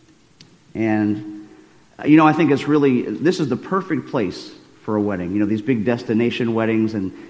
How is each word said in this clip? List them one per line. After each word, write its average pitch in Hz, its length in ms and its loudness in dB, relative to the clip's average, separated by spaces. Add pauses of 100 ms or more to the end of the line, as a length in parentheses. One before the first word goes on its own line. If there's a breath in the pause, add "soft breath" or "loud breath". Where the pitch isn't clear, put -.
(720)
And, 107 760 -2 (500 loud breath)
uh, - 60 -8
you 147 100 6
know, 160 100 8
I 156 60 6
think 151 200 2
it's 139 160 0
really, 143 340 4
this 165 400 -2
is 139 80 -2
the 123 80 -2
perfect 165 520 -4
place 104 420 -4 (320)
for 110 120 -2
a 104 60 2
wedding. 92 320 -2
You 104 60 0
know, 107 60 2
these 107 160 -2
big 117 220 0
destination 117 680 0
weddings 110 400 0
and, 95 180 -4 (180 loud breath)